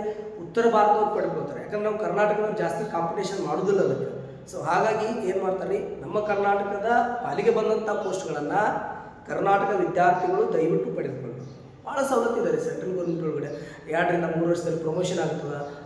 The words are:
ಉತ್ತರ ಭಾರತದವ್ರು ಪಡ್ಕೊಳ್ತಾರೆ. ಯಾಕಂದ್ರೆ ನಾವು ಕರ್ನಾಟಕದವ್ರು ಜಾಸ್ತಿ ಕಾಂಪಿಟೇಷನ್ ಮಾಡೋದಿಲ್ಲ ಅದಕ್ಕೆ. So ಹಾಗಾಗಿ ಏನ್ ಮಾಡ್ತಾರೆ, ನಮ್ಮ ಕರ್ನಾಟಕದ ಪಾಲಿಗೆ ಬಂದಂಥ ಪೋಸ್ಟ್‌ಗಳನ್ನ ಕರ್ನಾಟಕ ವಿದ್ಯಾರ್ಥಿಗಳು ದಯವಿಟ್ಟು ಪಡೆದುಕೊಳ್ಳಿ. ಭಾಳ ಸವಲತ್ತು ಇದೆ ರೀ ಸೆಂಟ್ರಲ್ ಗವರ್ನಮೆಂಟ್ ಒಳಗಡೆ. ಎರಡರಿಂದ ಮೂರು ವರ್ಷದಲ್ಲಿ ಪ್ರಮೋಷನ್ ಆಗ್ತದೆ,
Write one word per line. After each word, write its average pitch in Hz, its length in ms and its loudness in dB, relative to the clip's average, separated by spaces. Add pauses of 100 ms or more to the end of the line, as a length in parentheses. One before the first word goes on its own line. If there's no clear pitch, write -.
(400)
ಉತ್ತರ 233 320 0
ಭಾರತದವ್ರು 208 420 6
ಪಡ್ಕೊಳ್ತಾರೆ. - 460 -2
ಯಾಕಂದ್ರೆ 208 220 -6
ನಾವು 214 160 0
ಕರ್ನಾಟಕದವ್ರು 208 600 0
ಜಾಸ್ತಿ 165 340 -2
ಕಾಂಪಿಟೇಷನ್ - 540 -2
ಮಾಡೋದಿಲ್ಲ 185 340 2
ಅದಕ್ಕೆ. - 280 2 (440)
So 160 100 -8
ಹಾಗಾಗಿ 196 680 2
ಏನ್ 190 120 0
ಮಾಡ್ತಾರೆ, - 580 -2
ನಮ್ಮ - 200 -2
ಕರ್ನಾಟಕದ 202 680 2 (360)
ಪಾಲಿಗೆ - 260 2
ಬಂದಂಥ 214 400 2
ಪೋಸ್ಟ್‌ಗಳನ್ನ 165 600 -2 (760)
ಕರ್ನಾಟಕ 196 520 2
ವಿದ್ಯಾರ್ಥಿಗಳು 175 720 4
ದಯವಿಟ್ಟು - 440 2
ಪಡೆದುಕೊಳ್ಳಿ. - 420 -6 (480)
ಭಾಳ 277 160 -4
ಸವಲತ್ತು 233 400 2
ಇದೆ - 140 2
ರೀ - 60 -2
ಸೆಂಟ್ರಲ್ - 300 -4
ಗವರ್ನಮೆಂಟ್ 170 300 -2
ಒಳಗಡೆ. 143 280 -4 (380)
ಎರಡರಿಂದ 170 360 2
ಮೂರು 165 260 0
ವರ್ಷದಲ್ಲಿ 165 280 0
ಪ್ರಮೋಷನ್ 170 400 -2
ಆಗ್ತದೆ, 147 400 -4 (280)